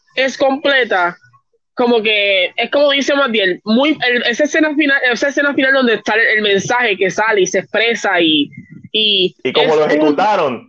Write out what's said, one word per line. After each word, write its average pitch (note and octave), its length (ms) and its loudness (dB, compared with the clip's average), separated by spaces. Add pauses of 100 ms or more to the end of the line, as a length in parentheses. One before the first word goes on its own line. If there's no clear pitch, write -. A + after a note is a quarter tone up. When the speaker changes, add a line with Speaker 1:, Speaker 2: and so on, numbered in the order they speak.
(140)
Speaker 1:
es C4 240 -2
completa, C4 800 0 (640)
como A#3+ 220 2
que, G3+ 520 0
es A#3 160 -4
como C#4+ 220 2
dice C#4 220 0
Matiel, A3 500 0
muy, C4+ 320 0 (100)
el, B3 180 0
esa A#3+ 200 -2
escena D#4 300 0
final, C#4 240 0 (120)
esa C4 180 -2
escena C#4+ 260 -2
final C4+ 180 2
donde B3+ 220 2
está G#3+ 200 -4
el, A3 60 2 (160)
el G#3+ 60 -2
mensaje G#3 520 0
que F#3+ 160 -2
sale G#3+ 300 0
y F3+ 60 2
se F#3+ 140 -2
expresa G#3 600 -2
y, D3+ 300 0 (420)
y G3+ 500 0
Speaker 2:
Y B2+ 120 -4
como D#3 160 2
Speaker 1:
es D3+ 60 2
Speaker 2:
lo D3+ 100 2
Speaker 1:
un, D3+ 40 0
Speaker 2:
ejecutaron, D3+ 800 0